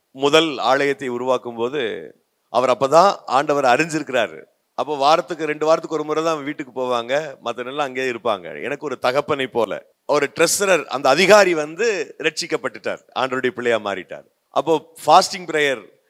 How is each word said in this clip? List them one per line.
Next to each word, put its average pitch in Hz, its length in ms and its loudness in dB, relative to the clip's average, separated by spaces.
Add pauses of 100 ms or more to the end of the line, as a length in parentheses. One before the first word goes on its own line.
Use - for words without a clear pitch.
(100)
முதல் 143 480 2
ஆலயத்தை 139 500 0
உருவாக்கும் 123 480 -2
போது 113 580 -6 (340)
அவர் 127 220 0
அப்பதான் 139 460 4 (100)
ஆண்டவர் 143 380 0
அறிஞ்சிருக்கிறாரு. 127 800 0 (300)
அப்போ 139 220 -4
வாரத்துக்கு, 156 500 2
ரெண்டு 151 180 -4
வாரத்துக்கு 160 320 0
ஒரு 151 80 -4
முறை 151 200 -2
தான் 156 200 -2
வீட்டுக்கு 135 380 -8
போவாங்க, 127 600 -4
மத்த 117 140 -6
நாள்லாம் 127 180 -10
அங்கேயே 131 340 -4
இருப்பாங்க. 95 520 -6
எனக்கு 139 220 -8
ஒரு 131 140 -8
தகப்பனை 139 480 -2
போல. 101 400 -4 (200)
ஒரு 143 280 0
ட்ரெஸரர், 170 500 2
அந்த 135 240 -2
அதிகாரி 185 460 6
வந்து 165 640 -4
ரட்சிக்கப்பட்டுட்டார், 127 800 -6 (160)
ஆண்டவருடைய 127 340 -2
பிள்ளையா 120 300 0
மாறிட்டார். 92 460 -8 (240)
அப்போ 147 460 -2 (120)
ஃபாஸ்டிங் 180 400 4
பிரேயர், 143 420 -2 (220)